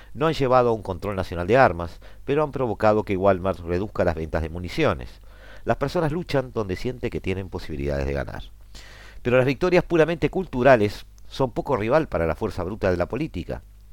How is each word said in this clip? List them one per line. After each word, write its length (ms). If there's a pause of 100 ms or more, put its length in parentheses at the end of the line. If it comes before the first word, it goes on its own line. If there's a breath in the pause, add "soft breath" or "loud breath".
(140 loud breath)
no 140
han 80
llevado 340
a 40
un 100
control 320
nacional 320
de 100
armas, 420 (240 soft breath)
pero 200
han 80
provocado 520
que 140
Walmart 440
reduzca 420
las 120
ventas 280
de 60
municiones. 600 (560 loud breath)
Las 120
personas 340
luchan 420
donde 220
sienten 340
que 100
tienen 300
posibilidades 560
de 80
ganar. 300 (800 loud breath)
Pero 140
las 80
victorias 380
puramente 460
culturales 760 (220)
son 240
poco 240
rival 320
para 200
la 80
fuerza 280
bruta 280
de 60
la 100
política. 560 (300 loud breath)